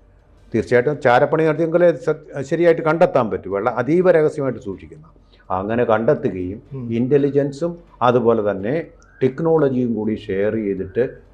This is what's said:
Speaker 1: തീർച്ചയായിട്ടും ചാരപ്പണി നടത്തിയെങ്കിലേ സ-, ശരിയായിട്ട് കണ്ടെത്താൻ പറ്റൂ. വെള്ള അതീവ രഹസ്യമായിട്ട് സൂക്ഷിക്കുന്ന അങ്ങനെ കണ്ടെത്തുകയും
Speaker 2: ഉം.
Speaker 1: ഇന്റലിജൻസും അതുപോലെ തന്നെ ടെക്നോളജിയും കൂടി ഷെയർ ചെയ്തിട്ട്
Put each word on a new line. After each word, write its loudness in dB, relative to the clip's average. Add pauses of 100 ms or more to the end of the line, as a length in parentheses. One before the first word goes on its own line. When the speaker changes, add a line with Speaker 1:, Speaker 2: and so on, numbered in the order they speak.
(560)
Speaker 1:
തീർച്ചയായിട്ടും 0
ചാരപ്പണി 4
നടത്തിയെങ്കിലേ 2
സ-, -6
ശരിയായിട്ട് 2
കണ്ടെത്താൻ 2
പറ്റൂ. -6
വെള്ള 0
അതീവ 2
രഹസ്യമായിട്ട് 0
സൂക്ഷിക്കുന്ന -14 (480)
അങ്ങനെ -2
കണ്ടെത്തുകയും 0 (120)
Speaker 2:
ഉം. -8
Speaker 1:
ഇന്റലിജൻസും 0 (240)
അതുപോലെ 2
തന്നെ -4 (360)
ടെക്നോളജിയും 0
കൂടി -4
ഷെയർ -4
ചെയ്തിട്ട് -4 (240)